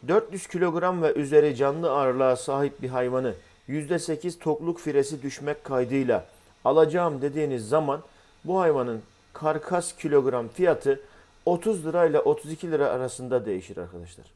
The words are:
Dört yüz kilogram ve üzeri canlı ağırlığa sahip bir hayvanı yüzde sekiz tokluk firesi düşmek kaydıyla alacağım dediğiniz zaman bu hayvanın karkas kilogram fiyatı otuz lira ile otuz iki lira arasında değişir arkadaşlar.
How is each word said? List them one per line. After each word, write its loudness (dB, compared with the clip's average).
Dört 2
yüz -10
kilogram -2
ve 4
üzeri 4
canlı 0
ağırlığa 4
sahip -2
bir -6
hayvanı -2
yüzde -2
sekiz -6
tokluk -4
firesi 0
düşmek -6
kaydıyla 0
alacağım 4
dediğiniz -4
zaman 0
bu -2
hayvanın 0
karkas -4
kilogram 2
fiyatı 2
otuz 0
lira 2
ile 4
otuz 0
iki -8
lira 2
arasında -4
değişir -6
arkadaşlar. -14